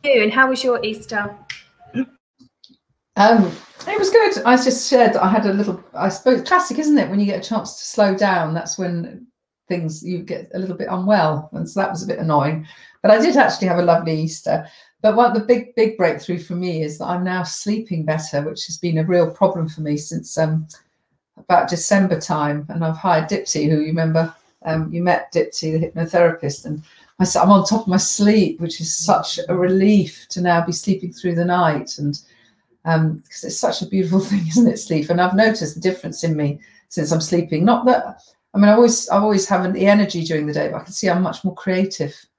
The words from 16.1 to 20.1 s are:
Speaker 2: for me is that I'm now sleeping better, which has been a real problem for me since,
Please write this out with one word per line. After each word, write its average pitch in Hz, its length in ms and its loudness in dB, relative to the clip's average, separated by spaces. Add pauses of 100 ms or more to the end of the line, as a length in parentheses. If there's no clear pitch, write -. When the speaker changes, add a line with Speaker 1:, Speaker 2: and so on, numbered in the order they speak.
Speaker 2:
for - 160 -10
me 175 260 -4
is 151 160 -6
that - 80 -10
I'm 180 180 -4
now 185 200 -2
sleeping 185 640 -4
better, 156 360 -4
which 151 240 -8
has 160 120 -10
been 165 200 -2
a 160 60 0
real 175 260 2
problem 175 400 0
for 160 120 -12
me 147 160 -4
since, - 400 -8